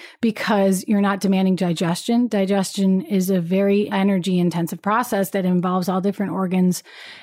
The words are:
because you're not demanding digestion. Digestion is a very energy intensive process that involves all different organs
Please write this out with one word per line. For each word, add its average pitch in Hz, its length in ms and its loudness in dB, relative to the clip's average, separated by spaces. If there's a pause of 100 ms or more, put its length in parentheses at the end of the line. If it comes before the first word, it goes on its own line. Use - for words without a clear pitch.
(200)
because 196 680 0
you're 208 120 2
not 202 200 0
demanding 190 360 2
digestion. 180 720 0
Digestion 190 760 0
is 190 280 -2
a 190 100 2
very 196 520 2
energy 190 480 0
intensive 170 420 -2
process 220 480 0
that 190 160 -2
involves 180 420 0
all 185 140 0
different 196 300 -2
organs 185 500 0 (420)